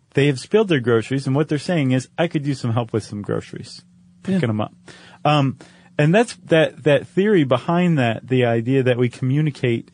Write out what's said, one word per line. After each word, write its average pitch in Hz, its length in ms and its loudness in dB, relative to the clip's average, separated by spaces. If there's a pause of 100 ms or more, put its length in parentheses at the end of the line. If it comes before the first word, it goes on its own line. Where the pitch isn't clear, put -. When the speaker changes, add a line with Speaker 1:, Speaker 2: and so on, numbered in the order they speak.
(140)
Speaker 1:
They 143 140 4
have 135 120 -2
spilled 214 280 0
their 156 120 2
groceries, 120 460 0
and 135 100 0
what 151 120 0
they're 151 100 -2
saying 147 340 -2
is, 127 240 -2
"I 170 120 -2
could 151 180 -4
use 139 140 -4
some 120 120 -2
help 117 200 -2
with 110 120 -2
some 104 160 -10
groceries. - 640 -10 (400)
Picking 190 180 -2
Speaker 2:
Yeah. 131 80 -6
Speaker 1:
'em 107 140 -4
up." - 100 -10 (520)
Um, 147 340 0 (400)
and 151 160 2
that's 240 200 0 (120)
that, 160 380 2
that 143 220 2
theory 190 380 2
behind 165 540 0
that, 117 300 0
the 127 180 2
idea 117 380 0
that 123 120 2
we 123 140 2
communicate 131 840 -2